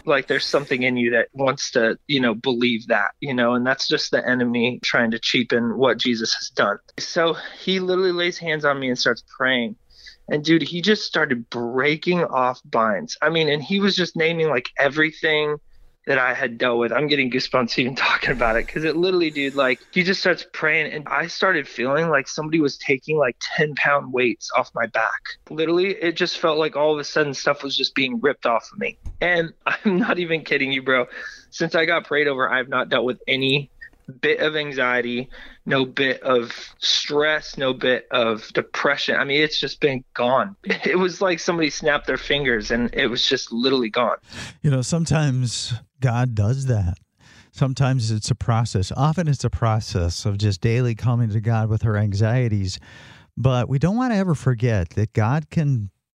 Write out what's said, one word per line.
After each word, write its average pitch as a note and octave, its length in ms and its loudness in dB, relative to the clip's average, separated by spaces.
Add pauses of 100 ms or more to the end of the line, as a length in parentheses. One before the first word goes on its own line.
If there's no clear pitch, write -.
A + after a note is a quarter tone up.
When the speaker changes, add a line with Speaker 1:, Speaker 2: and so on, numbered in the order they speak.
Speaker 1:
Like, C#3 240 2
there's C#3 180 0
something C#3+ 380 0
in B2+ 120 0
you A#2+ 140 2
that A2+ 220 2
wants C3+ 400 -2
to, A2+ 340 2
you C#3 140 0
know, A#2+ 140 2
believe A#2+ 520 0
that, G#2+ 240 0 (100)
you C#3 140 -4
know, A#2+ 200 2
and B2 120 0
that's C3 220 0
just - 240 -2
the C3 140 0
enemy B2 560 0
trying A#2+ 280 0
to A2+ 80 -4
cheapen A#2 580 0
what B2+ 220 2
Jesus A2+ 360 -2
has - 160 -6
done. G#2+ 280 0 (200)
So E3 380 0 (220)
he F#3 220 -2
literally F#3 320 0
lays F3 260 -2
hands D#3 260 -4
on C#3+ 140 2
me C3+ 100 -2
and B2 100 -2
starts - 260 0 (120)
praying. B2 400 -2 (520)
And D3+ 160 -2
dude, D#3+ 180 4
he E3 200 -6
just G#3 220 2
started C#3+ 460 -2
breaking D3 720 0
off B2+ 400 0
binds. A2 580 0
I D3+ 80 2
mean, D#3+ 180 2
and D3 140 0
he G3 160 -2
was G3 160 2
just E3+ 220 -2
naming, D#3+ 320 2
like, B2+ 280 -2
everything D3+ 840 0 (500)
that C3+ 100 2
I B2+ 160 2
had A#2+ 240 -4
dealt B2 200 2
with. A#2 140 0
I'm C#3 140 0
getting C#3 240 0
goosebumps B2+ 480 0
even C3 180 -2
<laughs> - 0 -
talking - 360 0
about A#2 240 0
it, A2+ 100 0
'cause D#3 160 -6
it D#3 140 0
literally, F3 340 2
dude, C#3 240 -2
like, C3 240 2 (140)
he F3+ 100 2
just F#3 180 0
starts F3 320 0
praying, D#3 400 0
and D3+ 140 -10
I D3+ 220 -2
started F3 400 0
feeling C#3 420 0
like C3+ 160 2
somebody D#3 340 -2
was C#3+ 160 2
taking, C#3+ 420 -2
like, B2+ 180 0 (200)
ten D3+ 200 0
pound C#3+ 360 0
weights B2 440 0
off B2+ 180 0
my A#2 120 -2
back. A2 340 -2 (280)
Literally, E3+ 440 0
it E3 240 -4
just F3 220 -2
felt D#3 200 0
like D#3 160 0
all D3+ 180 2
of D3 60 0
a C#3+ 60 -6
sudden D3 280 0
stuff C#3+ 300 -2
was C#3 140 -6
just - 180 -2
being B2+ 260 -2
ripped C3+ 260 0
off A#2 260 0
of - 60 -14
me. - 200 -6 (220)
And E3+ 380 0
<laughs> - 80 -20
I'm F#3+ 320 0
not G3+ 200 0
even D#3+ 240 -2
kidding C#3 300 0
you, C3+ 100 -2
bro. C3 240 2 (440)
Since E3+ 260 -2
I D#3+ 80 4
got E3 200 0
prayed D3 220 0
over, C3 240 0
I've B2+ 180 0
not B2+ 200 0
dealt A#2+ 160 2
with B2 240 -2
any C3+ 420 0 (500)
bit D3+ 180 2
of D#3 160 0
anxiety, B2 760 -2 (360)
no C3+ 200 2
bit C3 380 -2
of A#2+ 300 2 (260)
stress, D3+ 800 0
no C3 160 0
bit B2+ 380 0
of A2+ 400 0
depression. - 640 -2
I C3 80 0
mean, C#3 180 0
it's D3+ 160 0
just - 220 -6
been C3+ 240 0 (100)
gone. B2 460 0
<laughs> - 240 -4
It D#3 120 2
was F#3 240 0
like F3+ 200 0
somebody E3 300 0
snapped D3 360 0
their C3+ 100 0
fingers B2 540 0
and A#2+ 240 0
it C3 140 0
was B2 180 0
just - 240 -2
literally A#2+ 400 0
gone. A2+ 280 0 (440)
Speaker 2:
You D3+ 80 2
know, C3 120 2
sometimes C#3+ 920 0 (240)
God B2 380 0
does C3 300 2
that. G#2 320 2 (520)
Sometimes C3 640 0
it's G#2+ 180 -2
a A#2 60 0
process. A2+ 560 0
Often D#3 340 2
it's C#3 160 0
a A#2+ 80 -2
process G#2 760 0
of G2+ 140 0
just G#2 220 0
daily A#2 340 2
coming A#2+ 360 0
to G#2+ 100 0
God A2 280 0
with A2 160 0
our G#2+ 120 2
anxieties. G#2 800 2 (580)
But B2 320 2
we C3+ 120 0
don't F#3+ 160 2
want B3+ 160 2
to G#3 40 2
ever F#3 200 2
forget A2+ 540 2
that - 240 -2
God B2 360 2
can C3+ 400 0 (280)